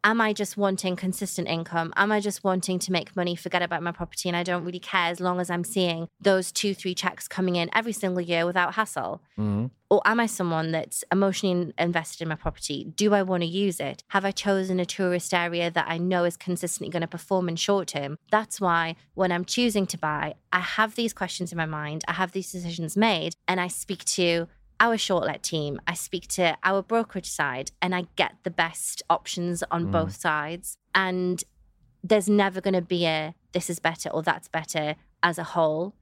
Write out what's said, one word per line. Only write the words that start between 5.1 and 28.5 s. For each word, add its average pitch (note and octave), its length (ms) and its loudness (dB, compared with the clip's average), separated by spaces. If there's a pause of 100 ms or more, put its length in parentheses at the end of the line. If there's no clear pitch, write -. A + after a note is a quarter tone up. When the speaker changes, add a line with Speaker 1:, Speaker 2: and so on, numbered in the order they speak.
Speaker 1:
as F3 80 -6
long F3+ 220 0
as E3 80 -2
I'm F3 160 -2
seeing E3+ 440 -2 (120)
those F#3+ 320 4
two, G3 220 0
three F#3 200 -4
checks - 320 -4
coming F#3 300 0
in E3+ 160 0
every A3+ 220 0
single F3+ 260 0
year E3+ 240 2
without F3 300 2
hassle? D3+ 480 -4 (160)
Speaker 2:
Mm. G#2+ 320 0 (180)
Speaker 1:
Or G3+ 160 6
am A#3 160 4
I A#3 60 4
someone D#3+ 460 -2
that's - 380 -4
emotionally F#3+ 420 2
in-, F3 260 -2
invested E3+ 420 -2
in E3 80 -4
my D#3 60 -2
property? - 500 -6 (180)
Do G#3 120 6
I G3 80 6
wanna F3+ 240 0
use F#3 340 0
it? C#3 280 -6
Have G3 180 0
I G3 40 2
chosen F#3+ 480 0
a F3 60 0
tourist F3+ 480 -2
area E3+ 380 0
that E3+ 180 0
I E3 80 -2
know F3+ 280 2
is E3+ 120 0
consistently - 560 -4
gonna E3+ 140 -2
perform F3+ 420 -2
in E3 80 -2
short G3 320 2
term? C#3+ 300 -6 (120)
That's G#3+ 300 0
why E3 360 2 (180)
when F3+ 180 2
I'm F3 140 0
choosing G#3 400 2
to F3+ 100 -6
buy, D3+ 380 -2 (180)
I F#3 80 2
have G#3+ 360 0
these A#3 180 0
questions F3+ 360 -4
in E3+ 60 -8
my D#3+ 80 0 (160)
mind, D3+ 260 -6
I F3 60 -4
have F3+ 200 0
these F#3+ 200 -6
decisions E3+ 420 -6
made, F#3 380 2 (160)
and F#3 100 2
I F3+ 100 0
speak - 360 -8 (160)
to E3+ 280 2 (320)
our A3+ 180 6
short F3+ 260 2
let C#3 200 -2
team, D3 420 -4
I E3+ 80 -2
speak - 320 -6
to E3+ 380 2
our F#3+ 180 2
brokerage A3 480 -2
side, C#3 400 -2 (100)
and F3+ 140 0
I F3+ 120 -2 (100)
get - 260 2
the F#3 80 -2